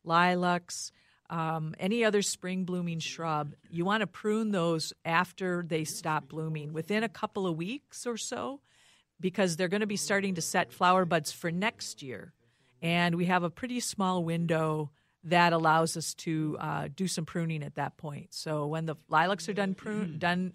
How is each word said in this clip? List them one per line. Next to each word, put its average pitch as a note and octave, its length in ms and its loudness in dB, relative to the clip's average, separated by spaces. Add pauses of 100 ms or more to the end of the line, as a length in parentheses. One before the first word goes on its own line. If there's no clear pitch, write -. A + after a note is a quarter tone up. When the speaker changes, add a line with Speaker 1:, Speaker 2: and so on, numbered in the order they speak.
Speaker 1:
lilacs, F3 880 2 (380)
um, D#3+ 500 -4
any A3+ 240 0
other G#3 180 4
spring F#3 440 -4
blooming E3+ 340 -2
shrub, D3+ 560 -4 (140)
you E3+ 160 -2
wanna G#3 220 2
prune G#3+ 440 -2
those E3+ 420 0 (100)
after F3 640 0
they D#3+ 160 -2
stop D3+ 440 -4
blooming, D#3 460 -6
within G3+ 300 -2
a A3+ 60 -2
couple G3+ 380 -4
of E3+ 100 0
weeks G3+ 480 -8
or A#3+ 120 -2
so, B3+ 440 -6 (580)
because F#3 360 2
they're F3+ 120 0
gonna G#3 200 0
be G3+ 80 -2
starting G3 400 0
to D#3+ 60 -4
set F3+ 300 0
flower F#3 340 4
buds D#3+ 260 0
for E3+ 200 -4
next - 520 -4
year. A#2 300 -12 (480)
And E3+ 340 2
we F3 100 2
have F3+ 180 4
a E3+ 60 -2
pretty B3 300 -6
small F#3 440 0
window D#3+ 680 0 (320)
that F3 300 6
allows E3 440 4
us - 160 -6
to, D#3 460 -2
uh, D3+ 360 -4
do F#3+ 120 -2
some E3 180 -4
pruning D#3+ 380 -4
at C#3+ 120 -10
that C#3+ 220 -4
point. C#3+ 360 -12
So D3+ 340 -2
when D#3+ 180 -2
the D#3 100 -4 (140)
lilacs F3+ 400 4
are G#3 40 -4
done F#3+ 200 0
prune, G#3 420 -4
Speaker 2:
Mm. D3+ 40 -8
Speaker 1:
done, F3+ 360 0